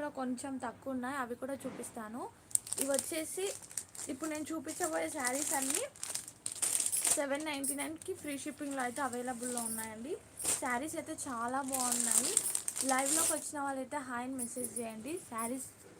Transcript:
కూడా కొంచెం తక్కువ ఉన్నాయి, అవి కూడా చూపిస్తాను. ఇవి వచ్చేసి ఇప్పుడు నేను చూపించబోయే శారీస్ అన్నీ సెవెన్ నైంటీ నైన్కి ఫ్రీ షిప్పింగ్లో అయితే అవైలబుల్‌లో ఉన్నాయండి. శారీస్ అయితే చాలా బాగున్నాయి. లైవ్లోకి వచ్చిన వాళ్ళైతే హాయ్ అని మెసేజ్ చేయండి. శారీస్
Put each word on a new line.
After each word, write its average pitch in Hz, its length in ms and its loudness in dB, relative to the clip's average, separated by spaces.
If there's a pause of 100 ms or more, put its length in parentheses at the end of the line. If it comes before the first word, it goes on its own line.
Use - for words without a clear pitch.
కూడా 294 120 0 (100)
కొంచెం 254 320 -2 (140)
తక్కువ 262 300 -4
ఉన్నాయి, 254 260 -2
అవి 240 200 -4
కూడా 269 120 -2 (100)
చూపిస్తాను. 233 580 -6 (560)
ఇవి 277 160 4
వచ్చేసి 320 500 0 (680)
ఇప్పుడు 311 200 -4
నేను 302 200 -4
చూపించబోయే 320 680 -2
శారీస్ 269 400 4
అన్నీ 269 240 2 (1300)
సెవెన్ 285 320 2
నైంటీ 277 300 0
నైన్కి 320 420 -4
ఫ్రీ 294 120 -4 (120)
షిప్పింగ్లో 277 400 -2
అయితే 247 220 -2
అవైలబుల్‌లో 247 600 0
ఉన్నాయండి. 220 440 -4 (480)
శారీస్ 277 400 0
అయితే 311 140 -6 (120)
చాలా 247 320 0 (120)
బాగున్నాయి. 240 600 4 (600)
లైవ్లోకి 294 420 6
వచ్చిన 294 320 -2
వాళ్ళైతే 269 320 -2 (100)
హాయ్ 247 200 -2
అని 269 120 -2
మెసేజ్ 240 380 -4
చేయండి. 226 340 -6 (160)
శారీస్ 233 400 -2 (320)